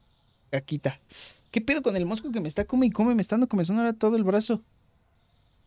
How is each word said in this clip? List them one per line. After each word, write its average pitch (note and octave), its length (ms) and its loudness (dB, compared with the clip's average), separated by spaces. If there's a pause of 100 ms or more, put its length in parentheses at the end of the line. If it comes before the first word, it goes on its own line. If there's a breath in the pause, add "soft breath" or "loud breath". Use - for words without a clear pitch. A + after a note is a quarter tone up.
(520)
caquita. C#3 500 -4 (500 loud breath)
¿Qué A#3 80 0
pedo C#4+ 220 0
con G#3 160 0
el F3 80 0
mosco A3 260 -6
que A3+ 80 -4
me D#3 80 -4
está G3+ 160 -4
come B3+ 220 2
y A3 60 4
come? A#3 220 2
Me A3 80 2
está - 140 -2
dando B3 140 2
comezón F#3+ 280 0
ahora A#3 140 2
todo A3 240 2
el A3 80 2
brazo. G#3+ 380 2 (1040)